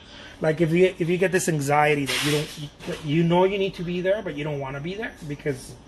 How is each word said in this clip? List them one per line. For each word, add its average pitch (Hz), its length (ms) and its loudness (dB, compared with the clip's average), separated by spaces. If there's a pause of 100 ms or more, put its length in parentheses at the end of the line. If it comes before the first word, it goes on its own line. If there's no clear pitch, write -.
(400)
Like, 160 220 0
if 160 100 4
you, 180 260 4
if 165 120 -2
you 180 80 2
get 175 160 2
this 180 160 0
anxiety 147 560 2
that 131 200 -2
you 147 60 0
don't, 151 380 -4 (180)
that 160 180 -8
you 160 200 2
know 175 180 4
you 196 140 2
need 190 160 0
to 185 100 -10
be 175 160 -4
there, 190 220 0
but 165 160 -8
you 147 80 -6
don't 143 160 -4
wanna 135 180 -6
be 175 160 -6
there 233 160 -8 (160)
because 143 480 -6 (120)